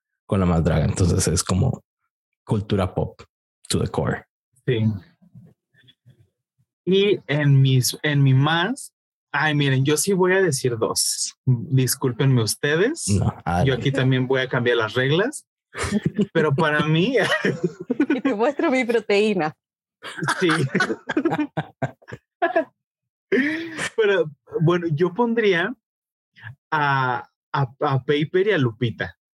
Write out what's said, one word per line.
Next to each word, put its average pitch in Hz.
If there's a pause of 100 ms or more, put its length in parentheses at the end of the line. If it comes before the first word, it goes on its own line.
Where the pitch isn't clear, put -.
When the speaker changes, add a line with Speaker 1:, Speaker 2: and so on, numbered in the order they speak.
(280)
Speaker 1:
con 98
la 90
más 85
draga. 80
Entonces 92
es 80
como - (640)
cultura 101
pop - (480)
to -
the -
core. - (380)
Speaker 2:
Sí. 110 (2000)
Y 196
en 143
mis, 131
en 147
mi 135
más, 165 (380)
ay, 147
miren, 135
yo 147
sí 196
voy 185
a 190
decir 131
dos. - (140)
Discúlpenme 127
ustedes. 165
Speaker 1:
No, 101
Speaker 2:
Yo - (100)
Speaker 1:
adelante. 90
Speaker 2:
aquí 123
también 131
voy 131
a 131
cambiar 120
las 107
reglas, 151 (260)
Speaker 1:
<laughs> -
Speaker 2:
pero 156
para 151
mí 170 (960)
Speaker 3:
Y 269
te 269
muestro 285
mi 254
proteína. 208 (840)
Speaker 2:
Sí. 180
<laughs> - (1160)
Pero, 185 (300)
bueno, 175
yo 175
pondría 220 (960)
a, 135 (240)
a, 143 (180)
a 139
Paper 165
y 214
a 185
Lupita. 113 (180)